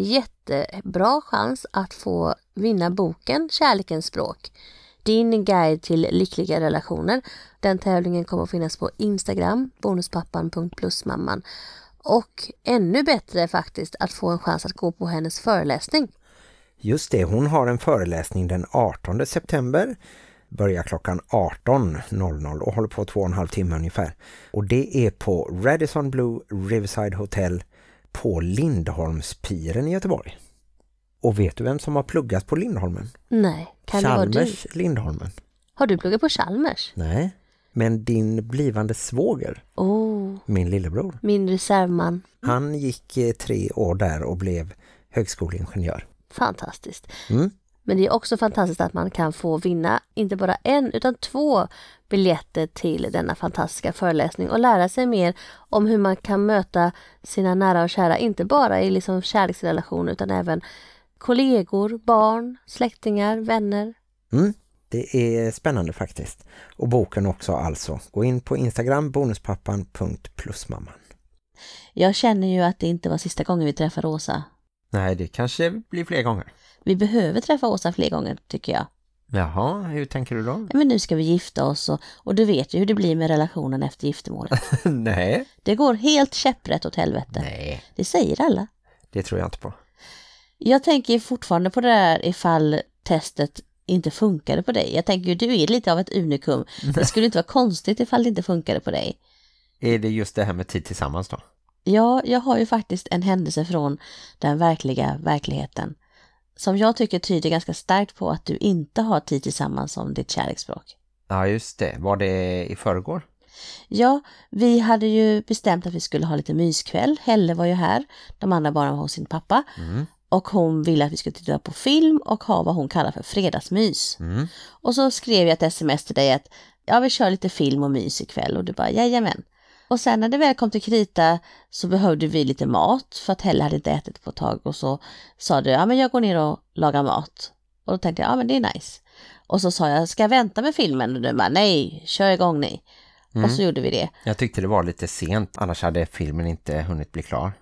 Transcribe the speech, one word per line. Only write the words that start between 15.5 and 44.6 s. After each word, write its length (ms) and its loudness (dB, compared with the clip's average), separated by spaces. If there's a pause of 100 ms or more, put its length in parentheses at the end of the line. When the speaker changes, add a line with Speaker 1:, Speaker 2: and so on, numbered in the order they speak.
Speaker 2:
Just 340 -2
det, 120 4
hon 240 2
har 200 2
en 120 2
föreläsning 680 0
den 240 -2
artonde 540 0
september. 680 -2 (540)
Börjar 340 0
klockan 360 -4 (100)
arton 680 0 (120)
noll 320 -4
noll 200 -6
och 120 -2
håller 140 0
på 180 -6
två 140 -4
och 60 0
en 80 -2
halv 140 -2
timme 280 -2
ungefär. 400 -4 (380)
Och 140 -4
det 380 2
är 60 2
på 320 -2 (200)
Radisson 480 0
Blu 280 -2 (300)
Riverside 480 -2
Hotel 460 -4 (480)
på 280 -2
Lindholmspiren 1500 -4
i 40 -2
Göteborg. 460 -4 (840)
Och 180 2
vet 160 2
du 80 -6
vem 160 -2
som 160 -4
har 80 2
pluggat 440 -2
på 80 -2
Lindholmen? 540 -4 (180)
Speaker 1:
Nej, 400 2 (180)
kan 180 0
det 60 2
vara 160 4
du? 80 0
Speaker 2:
Chalmers 420 0
Lindholmen. 540 -4 (440)
Speaker 1:
Har 140 0
du 100 2
pluggat 240 -2
på 80 2
Chalmers? 680 -2
Speaker 2:
Nej, 400 -2 (380)
men 300 0
din 440 0
blivande 460 -2
svåger, 720 -2 (120)
Speaker 1:
Oh. 600 -2 (100)
Speaker 2:
min 240 0
lillebror. 520 -4
Speaker 1:
Min 280 2
reservman. 720 2 (200)
Speaker 2:
Han 380 0
gick, 380 -6
eh, 140 2
tre 400 -4
år 240 0
där 280 0
och 140 -4
blev 360 -4 (360)